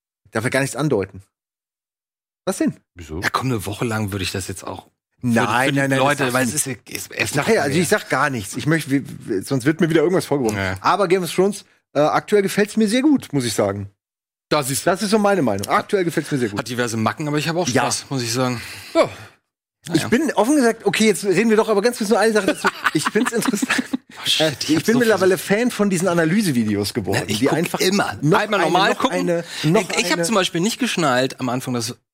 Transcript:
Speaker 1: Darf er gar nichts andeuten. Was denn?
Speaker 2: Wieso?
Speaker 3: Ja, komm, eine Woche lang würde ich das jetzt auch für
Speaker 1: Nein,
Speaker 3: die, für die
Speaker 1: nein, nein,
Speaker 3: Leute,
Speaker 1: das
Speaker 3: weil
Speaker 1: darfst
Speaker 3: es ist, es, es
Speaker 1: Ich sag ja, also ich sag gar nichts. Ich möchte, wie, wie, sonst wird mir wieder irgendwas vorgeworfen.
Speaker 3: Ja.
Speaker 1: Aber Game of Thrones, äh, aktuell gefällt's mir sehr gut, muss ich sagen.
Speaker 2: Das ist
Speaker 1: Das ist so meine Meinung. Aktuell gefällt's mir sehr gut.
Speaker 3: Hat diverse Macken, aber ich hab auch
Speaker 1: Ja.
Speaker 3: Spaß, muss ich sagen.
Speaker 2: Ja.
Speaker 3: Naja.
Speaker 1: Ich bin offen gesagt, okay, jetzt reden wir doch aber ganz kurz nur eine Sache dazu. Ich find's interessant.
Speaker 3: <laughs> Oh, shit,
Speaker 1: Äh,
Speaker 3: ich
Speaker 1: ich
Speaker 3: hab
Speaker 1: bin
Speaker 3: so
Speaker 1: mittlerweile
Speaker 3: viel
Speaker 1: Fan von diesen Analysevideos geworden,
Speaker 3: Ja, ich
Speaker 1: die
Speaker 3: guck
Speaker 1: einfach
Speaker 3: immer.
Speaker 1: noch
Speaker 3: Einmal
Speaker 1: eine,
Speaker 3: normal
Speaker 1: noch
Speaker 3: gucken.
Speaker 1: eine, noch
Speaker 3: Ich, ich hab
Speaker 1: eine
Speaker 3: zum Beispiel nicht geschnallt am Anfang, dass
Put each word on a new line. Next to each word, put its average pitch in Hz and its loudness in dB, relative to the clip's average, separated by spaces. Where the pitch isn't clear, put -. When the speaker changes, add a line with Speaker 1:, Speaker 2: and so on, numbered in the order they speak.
Speaker 1:
Darf 110 -4
er 127 -2
gar 135 2
nichts 135 -4
andeuten. 110 -2
Was 190 -4
denn? 302 -2
Speaker 2:
Wieso? 78 -12
Speaker 3:
Ja, 101 -4
komm, 117 -2
eine 117 -2
Woche 101 -6
lang 107 -4
würde 98 -4
ich 90 -6
das 98 -6
jetzt - -12
auch 95 -12
für 127 -6
Speaker 1:
Nein, 113 2
Speaker 3:
die, 120 2
für 135 0
die 139 0
Speaker 1:
nein, 139 0
nein, 135 2
Speaker 3:
Leute, 143 2
Speaker 1:
das 123 0
Speaker 3:
weil 131 0
Speaker 1:
darfst 117 -4
Speaker 3:
es - -4
ist, 131 -8
es, 120 -12
es - -4
Speaker 1:
Ich 110 -6
sag 143 -2
ja, 220 2
also 139 -2
ich 175 0
sag 208 0
gar 143 2
nichts. 120 -6
Ich 120 -6
möchte, 156 0
wie, 135 0
wie, 98 -2
sonst 123 -2
wird 160 2
mir 170 4
wieder 160 4
irgendwas 175 2
vorgeworfen. 147 0
Speaker 3:
Ja. 98 -2
Speaker 1:
Aber 185 4
Game 185 4
of 165 -4
Thrones, 196 2
äh, 139 2
aktuell 151 4
gefällt's 196 0
mir 220 4
sehr 233 0
gut, 285 2
muss 139 2
ich 117 -2
sagen. 101 0
Speaker 2:
Das 147 0
ist 135 -4
Speaker 1:
Das 180 2
ist 208 -2
so 220 4
meine 202 2
Meinung. 101 0
Aktuell 190 0
gefällt's 165 -4
mir 147 0
sehr 123 0
gut. 101 -6
Speaker 3:
Hat - -6
diverse 117 -4
Macken, 110 -2
aber 147 -2
ich 147 -4
hab 165 -2
auch 170 -2
Speaker 1:
Ja. 123 2
Speaker 3:
Spaß, 123 -2
muss 135 -4
ich 117 -4
sagen. 123 -2
Speaker 2:
Ja. 311 4
Speaker 3:
Naja. 165 0
Speaker 1:
Ich 104 -6
bin 254 2
offen 226 2
gesagt, 233 2
okay, 202 2
jetzt 202 2
reden 202 2
wir 208 4
doch 214 2
aber 202 2
ganz 233 0
kurz 202 -2
nur 220 4
eine 220 4
Sache 202 0
dazu. - 0
Ich 156 0
find's 220 0
interessant. - -2
Speaker 3:
<laughs> - -10
Oh, - -12
shit, - 0
Speaker 1:
Äh, 151 -2
Speaker 3:
ich - -4
Speaker 1:
ich 156 2
Speaker 3:
hab 151 -2
Speaker 1:
bin 220 2
Speaker 3:
so 240 4
Speaker 1:
mittlerweile 190 4
Speaker 3:
viel 196 0
Speaker 1:
Fan 240 0
von 202 0
diesen 180 0
Analysevideos 156 2
geworden, 98 -2
Speaker 3:
Ja, 120 -2
ich 107 -4
Speaker 1:
die 131 2
Speaker 3:
guck - 0
Speaker 1:
einfach 175 -2
Speaker 3:
immer. 185 0
Speaker 1:
noch 160 4
Speaker 3:
Einmal 208 0
Speaker 1:
eine, 160 2
Speaker 3:
normal 190 4
Speaker 1:
noch 247 -4
Speaker 3:
gucken. - 0
Speaker 1:
eine, 175 -2
noch 170 4
Speaker 3:
Ich, 185 -6
ich 220 0
hab 175 -2
Speaker 1:
eine 170 0
Speaker 3:
zum 220 0
Beispiel 180 0
nicht 208 -2
geschnallt 135 0
am 127 -4
Anfang, 127 -4
dass 120 -6